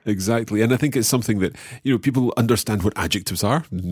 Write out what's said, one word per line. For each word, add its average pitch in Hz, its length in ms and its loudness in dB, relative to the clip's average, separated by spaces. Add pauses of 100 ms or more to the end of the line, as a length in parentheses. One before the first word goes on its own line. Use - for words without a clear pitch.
Exactly. 107 560 0
And 113 100 4
I 127 60 4
think 147 180 0
it's 117 120 2
something 113 320 2
that, 92 160 0 (280)
you 135 80 -2
know, 120 80 2
people 123 380 0
understand 113 460 2
what 101 120 2
adjectives 90 480 -4
are. 139 200 2 (280)